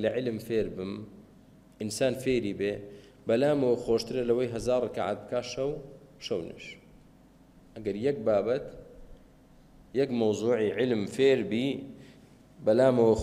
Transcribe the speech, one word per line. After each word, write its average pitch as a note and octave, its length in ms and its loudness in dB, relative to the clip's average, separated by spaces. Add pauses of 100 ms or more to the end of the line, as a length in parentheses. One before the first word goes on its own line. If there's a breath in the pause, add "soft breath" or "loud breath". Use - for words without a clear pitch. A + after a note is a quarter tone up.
لە G#2+ 120 4
علم A#2+ 220 -2
فێر G#2+ 280 -2 (100)
بم، F#2+ 160 -6 (880)
ئینسان A#2+ 340 0
فێری A#2+ 460 0
بێ، G2+ 140 0 (540 loud breath)
بەلامەوە B2+ 560 4
خۆشترە A2+ 440 0
لەوەی A#2+ 260 2
هەزار A#2+ 320 0
ڕکعات G#2 360 -2
بکا B2 200 -4 (100)
شەو، C3+ 200 -4 (520)
شەو G2+ 240 -4
نوێش.» - 180 -16 (1080)
ئەگەر G#2+ 220 -4 (100)
یەک C#3 200 0
بابەت، A2 400 2 (1300)
یەک C3+ 160 0 (100)
مەوزوعی A2 580 2
علم A#2 280 2
فێر C3+ 340 4 (100)
بی، A#2+ 180 0 (960 loud breath)
بەلامەوە A#2 560 6